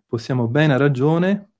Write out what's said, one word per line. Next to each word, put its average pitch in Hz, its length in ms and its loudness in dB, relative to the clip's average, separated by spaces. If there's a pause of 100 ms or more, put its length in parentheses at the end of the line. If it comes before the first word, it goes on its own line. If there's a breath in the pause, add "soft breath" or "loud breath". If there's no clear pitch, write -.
possiamo 123 420 -4
bene 147 260 2
a 127 40 2
ragione 156 840 0